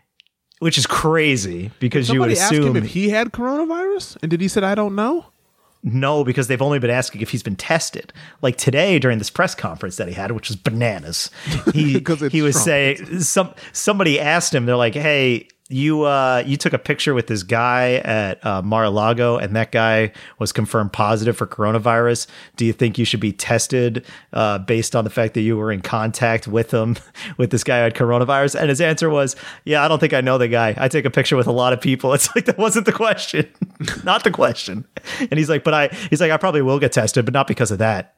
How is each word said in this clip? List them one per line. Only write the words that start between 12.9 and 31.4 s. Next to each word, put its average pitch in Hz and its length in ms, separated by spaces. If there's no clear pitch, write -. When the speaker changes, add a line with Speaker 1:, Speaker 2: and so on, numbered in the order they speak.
Speaker 1:
some, 180 340
somebody 185 480
asked 160 340
him, 120 120
they're 123 100
like, 117 180
"Hey, 139 540
you, 151 300
uh, 131 420
you 139 120
took 165 160
a 156 80
picture 147 340
with 120 140
this 104 160
guy 123 540
at, 107 460
uh, 98 160
Mar-a-Lago, 110 760
and 101 160
that 110 160
guy 110 400
was 107 100
confirmed 107 420
positive 110 440
for 104 100
coronavirus. 117 800
Do 117 100
you 110 60
think 117 260
you 117 60
should 110 160
be 107 100
tested, 120 760
uh, 104 260
based 113 380
on 113 80
the 104 60
fact 113 240
that 113 80
you 110 140
were 107 140
in 98 100
contact 113 680
with 113 260
him, 113 220
<laughs> - 200
with 123 160
this 120 100
guy 127 160
who 120 60
had 113 100
coronavirus?" 135 640
And 156 100
his 135 120
answer 160 280
was, 143 280
"Yeah, 147 200
I - 40
don't 156 120
think 151 120
I 131 80
know 127 180
the 120 100
guy. 113 280
I 131 120
take 147 160
a 135 60
picture 143 260
with 123 100